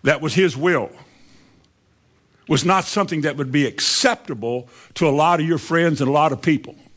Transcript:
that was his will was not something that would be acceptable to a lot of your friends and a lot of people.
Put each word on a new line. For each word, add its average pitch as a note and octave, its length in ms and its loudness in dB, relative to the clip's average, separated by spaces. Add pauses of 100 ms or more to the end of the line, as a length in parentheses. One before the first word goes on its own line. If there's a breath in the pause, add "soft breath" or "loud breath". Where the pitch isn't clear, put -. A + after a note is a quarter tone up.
that C#3 160 2
was D#3 140 -4
his E3+ 220 2
will D3 360 0 (1500 soft breath)
was D3 160 0
not F3+ 220 2
something F3 380 -4
that C#3+ 160 -4
would C3+ 120 -6
be C#3+ 140 2
acceptable B2 1040 -2 (260 loud breath)
to E3 140 2
a - 20 4
lot D#3 300 4
of D#3 60 0
your E3 100 2
friends E3 460 0
and C3 60 0
a C#3 40 0
lot D3+ 180 4
of C3 120 -6
people. - 340 -2 (200)